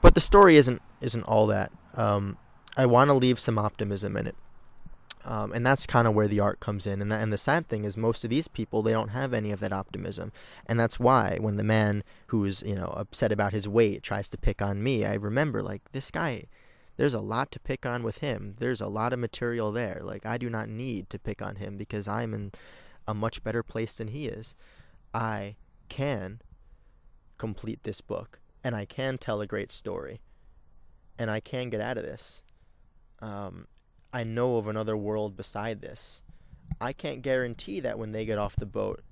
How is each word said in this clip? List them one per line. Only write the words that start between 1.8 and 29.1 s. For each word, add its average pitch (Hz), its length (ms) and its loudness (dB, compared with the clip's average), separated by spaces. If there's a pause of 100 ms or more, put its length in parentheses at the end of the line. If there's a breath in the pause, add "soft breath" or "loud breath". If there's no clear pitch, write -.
Um, 101 420 0 (400)
I 135 80 4
wanna 127 300 8
leave 127 240 4
some 110 200 -2
optimism 101 580 -4
in 104 100 -2
it. - 100 -10 (880)
Um, 107 280 -6
and 117 120 -4
that's 135 220 2
kinda 117 240 4
where 107 160 4
the 104 140 2
art 101 200 0
comes 104 260 -6
in. 98 140 -4
And 101 100 -4
the, 110 60 0
and 107 160 -2
the 101 60 -2
sad 156 300 0
thing 104 160 -4
is 101 120 -6
most 113 280 -2
of 113 60 -4
these 147 180 -2
people, 110 340 -4
they 110 100 2
don't 110 180 0
have 127 220 -4
any 107 200 -2
of 95 80 -6
that 101 120 -4
optimism. 95 600 -8 (340 loud breath)
And 117 140 0
that's 113 180 0
why 120 420 4
when 104 160 -2
the 104 80 -2
man 104 380 2 (240 soft breath)
who's, 98 360 -2
you 104 120 -6
know, 95 220 -6
upset 117 340 -2
about 101 220 0
his 104 160 -4
weight 104 340 2
tries 101 280 -6
to - 60 -12
pick - 240 0
on 101 220 -2
me, 120 220 0
I 104 100 -2
remember, 110 480 -2
like, 98 200 -8 (100)
this 135 180 -10
guy, 156 340 -4 (520 soft breath)
there's 135 180 0
a 107 60 -4
lot 110 320 -4
to - 80 -14
pick - 260 -6
on 120 160 -4
with 110 160 -6
him. 104 400 -8
There's 120 220 -4
a 101 80 -6
lot 110 240 -2
of 123 80 -4
material 117 500 -4
there. 107 320 -6
Like, 101 240 -10
I 117 120 -4
do 120 120 -6
not 110 180 -6
need 110 420 -8
to 101 80 -10
pick - 220 -8
on 101 160 -8
him 101 200 -10
because 104 320 -8
I'm 110 260 -6
in 101 180 -8 (540 loud breath)
a 110 80 -4
much 107 300 -6
better 113 180 -4
place 113 340 -6
than 110 120 -10
he 135 180 -8
is. 110 300 -12 (580 soft breath)
I 110 420 -4 (320)
can 113 520 -6 (1000)
complete 110 460 -8
this 107 160 -10
book, - 400 -10 (240)
and 123 100 -4
I 104 120 -6
can 131 320 -6